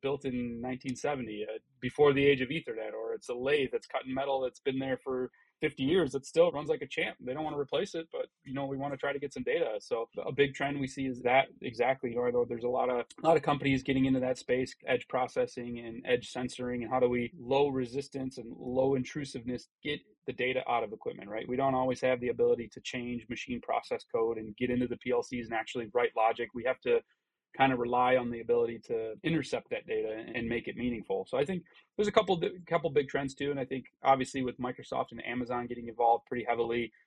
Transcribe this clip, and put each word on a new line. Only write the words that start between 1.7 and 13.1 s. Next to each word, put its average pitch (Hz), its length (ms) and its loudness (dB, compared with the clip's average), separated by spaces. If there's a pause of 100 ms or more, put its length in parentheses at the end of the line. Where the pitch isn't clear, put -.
before 143 320 6
the 139 140 6
age 139 160 6
of 123 80 -2
Ethernet, 110 420 -6
or 113 220 -6
it's 110 160 -10
a 123 40 -2
lathe 131 380 2
that's 117 140 -2
cutting 131 260 -6
metal 135 300 -2
that's 127 180 -6
been 135 180 -2
there 131 240 -2
for 127 280 -2 (300)
fifty 139 240 -2
years 156 280 4
that 135 140 -4
still 170 260 6
runs 143 160 -6
like 151 140 0
a 139 40 -8
champ. - 320 -4
They 123 140 -8
don't 156 120 -4
wanna 147 140 -4
replace 143 360 -2
it, 165 180 -6
but, - 140 -4 (180)
you 143 80 -12
know, 139 140 -4
we 139 100 -4
wanna 139 220 -6
try 143 160 -2
to 143 40 -4
get 139 140 -6
some 127 120 -8
data. 123 340 0
So 117 320 -4 (160)
a - 60 -4
big 139 200 2
trend 143 260 -2
we 135 80 -2
see 135 200 -4
is 123 160 -4
that 127 240 6 (160)
exactly, 120 480 0
you 117 60 -4
know, 120 100 0
although 120 200 2
there's 117 180 -6
a 123 40 0
lot 123 220 0
of, 123 160 -2 (160)